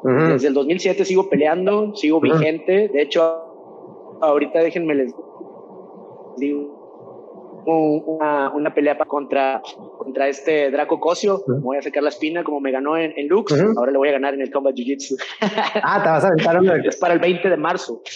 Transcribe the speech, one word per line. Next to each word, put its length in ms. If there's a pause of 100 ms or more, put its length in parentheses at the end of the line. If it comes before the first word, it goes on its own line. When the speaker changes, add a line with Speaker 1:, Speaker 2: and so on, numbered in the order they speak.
Speaker 1:
Ujú. 280
Speaker 2:
Desde 160
el 60
dos 140
mil 120
siete 240
sigo 260
peleando, 640
sigo 240
Speaker 1:
Ujú. 80
Speaker 2:
vigente. 640
De 80
hecho, 400 (800)
ahorita 380
déjenme 360
les 180 (1300)
digo, 1300
u-, 500
una, 380
una 180
pelea 240
pa-, 100
contra, 540 (380)
contra 300
este 420
Draco 300
Cosio. 480
Speaker 1:
Ujú. 140
Speaker 2:
Voy 160
a 40
sacar 220
la 60
espina 340
como 160
me 120
ganó 240
en, 220
en 100
Lux. 260
Speaker 1:
Ujú. 220
Speaker 2:
Ahora 160
le 60
voy 120
a 20
ganar 240
en 60
el 100
Combat 240
Jiu-Jitsu. 420 (240)
<laughs> 400
Speaker 1:
Ah, 220
te 60
vas 140
a 40
aventar 320
una 160
Speaker 2:
Es 220
para 180
el 40
veinte 300
de 80
marzo. 460 (120)